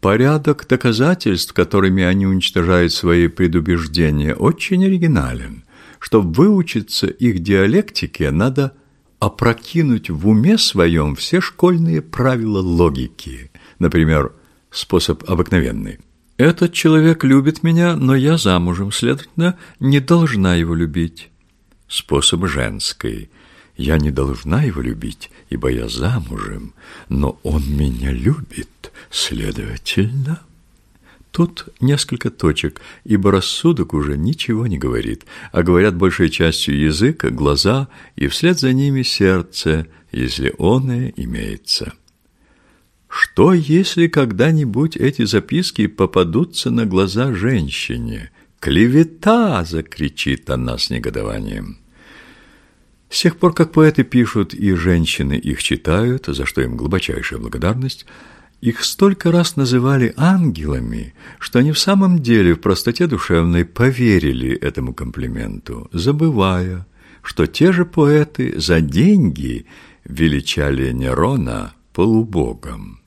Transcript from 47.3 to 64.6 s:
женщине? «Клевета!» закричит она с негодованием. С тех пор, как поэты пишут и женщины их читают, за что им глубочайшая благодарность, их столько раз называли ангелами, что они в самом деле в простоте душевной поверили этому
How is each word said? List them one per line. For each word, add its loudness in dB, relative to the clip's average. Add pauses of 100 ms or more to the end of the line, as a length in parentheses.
женщине? -4 (300)
«Клевета!» 2
закричит -6
она -4
с -4
негодованием. -8 (1300)
С -6
тех 2
пор, 2
как 0
поэты 4
пишут 0
и 0
женщины 0
их -4
читают, -2
за -6
что -4
им -2
глубочайшая -4
благодарность, -6 (540)
их -4
столько 2
раз 2
называли 2
ангелами, 0 (260)
что -2
они 4
в -2
самом 4
деле 4
в -8
простоте 0
душевной 2
поверили 2
этому -6